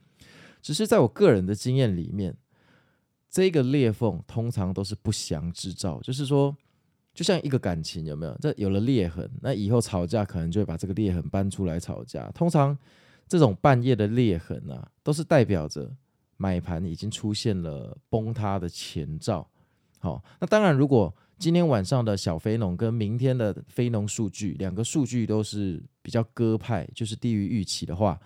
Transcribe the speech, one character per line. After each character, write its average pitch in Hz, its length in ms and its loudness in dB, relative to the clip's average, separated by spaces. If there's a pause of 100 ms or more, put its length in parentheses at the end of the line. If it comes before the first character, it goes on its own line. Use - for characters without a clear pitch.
(600)
只 - 120 -8
是 214 120 0
在 214 140 6
我 131 80 6
个 185 240 6
人 95 140 4
的 101 100 0
经 127 220 0
验 113 180 2
里 82 160 -4
面， 92 240 -4 (960)
这 190 200 2
个 156 140 4
裂 131 260 4
缝 104 380 0
通 117 240 -4
常 95 220 -2
都 98 100 -2
是 98 100 -6
不 107 160 -4
祥 85 440 -4
之 92 200 -10
兆， 80 280 -6
就 123 100 -8
是 135 140 -4
说， 143 280 2 (600)
就 - 100 -8
像 175 200 2
一 - 40 -4
个 135 100 0
感 87 240 -2
情 80 240 -8
有 76 80 -6
没 78 120 -8
有？ 71 160 -8
这 - 160 -2
有 98 120 0
了 98 120 2
裂 113 260 2
痕， 82 220 -8 (120)
那 131 120 -2
以 101 160 -2
后 120 100 4
吵 90 260 -2
架 104 200 0
可 - 120 -8
能 82 140 -2
就 95 80 0
会 101 60 2
把 85 100 -6
这 82 100 -6
个 95 80 -4
裂 104 200 0
痕 87 160 -2
搬 98 200 0
出 95 160 -4
来 82 140 -2
吵 57 240 -8
架。 - 280 -12
通 170 180 0
常 143 280 4 (480)
这 180 140 2
种 117 220 6
半 131 200 6
夜 127 140 4
的 104 100 2
裂 110 320 4
痕 73 320 -8
啊， 65 160 -10 (160)
都 151 120 0
是 156 100 -4
代 143 220 6
表 87 200 0
着 71 240 -10 (460)
买 92 240 -2
盘 85 240 -6
已 85 100 -6
经 98 160 -6
出 107 240 -4
现 104 280 0
了 71 360 -10 (120)
崩 113 240 -2
塌 101 260 -2
的 87 80 -6
前 78 500 -8
兆。 90 320 -4 (500)
好， 71 220 -6 (200)
那 185 40 -4
当 214 160 4
然， 180 140 6
如 135 100 4
果 117 280 4 (240)
今 170 160 0
天 170 160 4
晚 110 140 4
上 123 200 0
的 107 140 0
小 87 200 -2
非 110 200 -2
农 95 180 0
跟 113 180 -2
明 110 240 -2
天 127 200 2
的 110 180 0 (140)
非 120 200 -2
农 107 160 -2
数 101 240 -2
据， 92 300 -6
两 92 160 -4
个 110 80 -2
数 139 220 0
据 117 200 0
都 107 160 0
是 101 400 -4 (200)
比 - 100 -12
较 117 100 0 (120)
鸽 110 240 2
派， 107 360 -4
就 117 120 -8
是 107 100 -8
低 120 180 -2
于 101 140 0
预 101 160 -2
期 - 220 -6
的 80 100 -6
话， 95 300 2